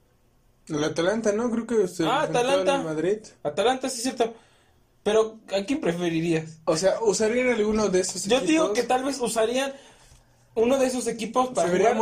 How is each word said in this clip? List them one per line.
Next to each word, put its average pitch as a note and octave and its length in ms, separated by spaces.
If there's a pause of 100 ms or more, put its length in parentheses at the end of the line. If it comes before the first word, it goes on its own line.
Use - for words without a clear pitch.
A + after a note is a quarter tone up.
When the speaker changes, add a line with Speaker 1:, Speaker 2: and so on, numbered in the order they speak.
(720)
Speaker 1:
El D3+ 140
Atalanta, G3+ 500
¿no? A#3 180
Creo A3 160
que G#3+ 220
se E3 160
Speaker 2:
Ah, C4+ 220
Speaker 1:
enfrentó D#3+ 120
al A#3+ 60 (160)
Speaker 2:
Atalanta. C#4 220
Speaker 1:
Madrid. D#3+ 340 (260)
Speaker 2:
Atalanta, B3 460
sí, A#3 120
cierto. A#3 320 (720)
Pero, A3 340 (160)
¿a G3 120
quién C#4 160
preferirías? E3+ 840
Speaker 1:
O E3 140
sea, F#3+ 240
¿usarían A3+ 480
alguno G#3+ 400
de F3+ 100
esos F#3 240
Speaker 2:
Yo A#3 160
digo D#4 280
Speaker 1:
equipos? G#3 120
Speaker 2:
que A#3+ 80
tal B3+ 160
vez C4+ 160
usarían B3 540 (840)
uno A#3+ 240
de C4 80
esos B3 200
equipos A#3+ 420
para F3 180
Speaker 1:
Se F3 60
vería F#3+ 160
Speaker 2:
jugar A3+ 120